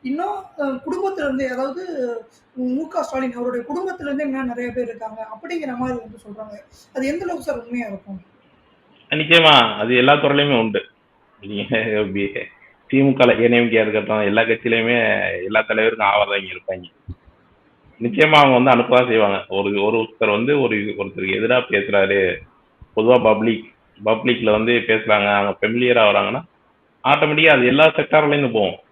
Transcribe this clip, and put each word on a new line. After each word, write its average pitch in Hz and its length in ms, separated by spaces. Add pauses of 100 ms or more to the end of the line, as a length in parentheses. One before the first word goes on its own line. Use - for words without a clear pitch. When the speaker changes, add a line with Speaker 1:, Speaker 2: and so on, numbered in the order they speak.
Speaker 1:
இன்னும், 349 360 (220)
அ, 285 60
குடும்பத்துல 359 580
இருந்தே, 262 240
அதாவது 269 340 (720)
மு 254 340
க 330 160
ஸ்டாலின் 262 300
அவருடைய 240 320
குடும்பத்துல 370 400
இருந்தே 285 180
இன்னும் 262 240
நிறைய 240 240
பேர் 240 160
இருக்காங்க 220 360
அப்படிங்கிற 262 540
மாதிரி 247 220
வந்து 214 240
சொல்றாங்க. 208 320 (380)
அது 269 140
எந்த 339 160
அளவுக்கு 330 240
சார் 262 120
உண்மையா 240 280
இருக்கும்? 196 340 (920)
Speaker 2:
நிச்சயமா, 151 640
அது 113 200
எல்லா 127 180
துறையிலுமே 143 460
உண்டு. 110 220 (600)
நீங்க 101 360 (360)
தி-, 98 340 (400)
தி 135 160
மு 139 60
கல 123 220 (100)
ஏ 117 160
எம் 120 120
கே 113 120
இருக்கட்டும், 107 400
எல்லா 104 200
கட்சியிலுமே 113 560 (460)
எல்லா 107 160
தலைவருக்கும் 110 520
ஆவாதவங்க 101 420
இருப்பாங்க. 90 340 (1120)
நிச்சயமா 151 400
அவங்க 131 180
வந்து 127 160
அனுப்பதான் 123 320
செய்வாங்க. 104 400
ஒரு, 101 220
ஒருத்தர் 107 680
வந்து 135 240
ஒரு, 113 140
ஒருத்தருக்கு 98 640
எதிரா 117 180 (120)
பேசுறாரு, 101 520 (760)
பொதுவா 117 280
பப்ளிக், 110 420 (400)
பப்ளிக்ல 110 460
வந்து 110 220
பேசுறாங்க, 110 640
அவங்க 101 240
ஃபெமிலியர் 120 440
ஆகுறாங்கன்னா, 101 400 (600)
ஆட்டோமேட்டிக்கா 151 540
அது 123 80
எல்லா 139 200
செக்டார்ல 151 520
இருந்து 120 220
போகும். 95 200 (120)